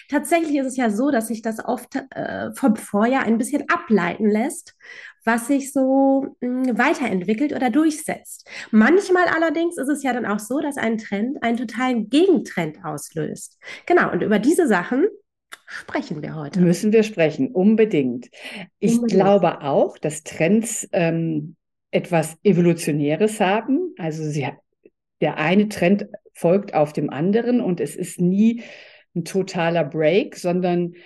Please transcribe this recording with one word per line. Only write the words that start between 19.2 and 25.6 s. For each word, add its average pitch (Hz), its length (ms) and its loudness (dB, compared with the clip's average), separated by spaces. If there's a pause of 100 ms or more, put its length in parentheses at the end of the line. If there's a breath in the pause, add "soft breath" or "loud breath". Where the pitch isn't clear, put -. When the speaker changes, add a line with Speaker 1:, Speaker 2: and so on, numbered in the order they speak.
Speaker 2:
glaube 185 420 4
auch, 160 340 0
dass - 260 -6
Trends, 208 680 -2
ähm, 165 640 -2 (380)
etwas 165 500 -2
Evolutionäres 170 1000 2
haben. 262 560 0
Also 160 260 -6
sie 147 240 -2
ha-, 143 100 -8 (640)
der 151 180 -2
eine 190 300 2